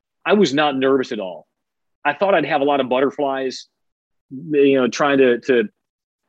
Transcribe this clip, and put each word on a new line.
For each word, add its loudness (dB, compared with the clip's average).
I 0
was 2
not 0
nervous 0
at -6
all. -12
I 2
thought 0
I'd 0
have -2
a 0
lot 0
of -4
butterflies, -4
you 4
know, 2
trying 0
to, 4
to 0